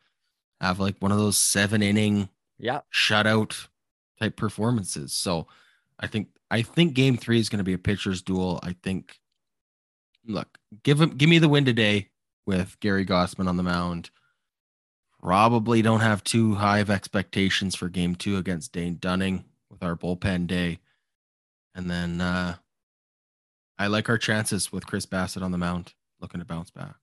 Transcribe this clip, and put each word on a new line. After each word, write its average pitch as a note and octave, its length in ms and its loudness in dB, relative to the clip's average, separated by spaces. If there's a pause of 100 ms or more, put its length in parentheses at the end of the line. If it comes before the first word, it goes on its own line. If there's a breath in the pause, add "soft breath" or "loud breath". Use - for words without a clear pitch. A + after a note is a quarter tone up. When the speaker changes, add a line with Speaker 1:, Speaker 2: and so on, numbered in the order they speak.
(600)
Speaker 1:
have, F#2 180 0
like, G2 200 -2
one G2 120 0
of G#2 80 2
those G#2 180 2
seven G2+ 460 2
inning G#2 460 2 (280)
Speaker 2:
Yeah. B2+ 240 -4 (100)
Speaker 1:
shutout G#2+ 760 2 (520)
type G#2+ 180 -4
performances. G#2 760 -4
So E2 320 -4 (540 soft breath)
I G#2 80 -6
think, G#2 220 -6 (200)
I A2+ 140 0
think E3 320 2
game C3 220 4
three A#2 200 0
is A2 120 2
gonna G2+ 140 -2
be F#2 100 0
a F2+ 40 0
pitcher's F#2+ 460 -4
duel. F#2 400 -2
I F2+ 180 -8
think, - 380 -8 (1040)
look, - 320 -8 (240)
give C#3+ 180 4
him, D#3+ 180 4
give D3 120 4
me E3+ 80 8
the D#3+ 120 6
win C#3+ 160 4
today G#2+ 440 2 (380)
with F2+ 320 -2
Gary G2 260 0
Gossman F#2 420 0
on F2+ 100 0
the F2+ 60 0
mound. F2 460 -4 (1120)
Probably A2+ 600 4
don't A2 200 4
have G#2+ 220 2
too A2 320 2
high G2+ 240 2
of G2+ 100 0
expectations G2 840 -2
for F2+ 140 -6
game F2 260 -2
two G2 220 -4
against F2 340 -6
Dane F2 280 -6
Dunning F#2 460 -2 (240)
with G#2 120 -20
our E2+ 140 -4
bullpen F2+ 500 -4
day. F2 340 -4 (960)
And F2+ 160 -8
then, F2 320 -4
uh, F2+ 340 -2 (1200)
I G2+ 100 0
like G#2+ 200 0
our A#2 100 2
chances G#2+ 540 -2
with F#2 140 -8
Chris G2+ 200 -6
Bassitt F#2 360 -6
on F#2 100 -4
the F2+ 60 -4
mound F2 360 -6 (280)
looking F2 180 -12
to F2 60 -10
bounce E2 240 -10
back. - 320 -16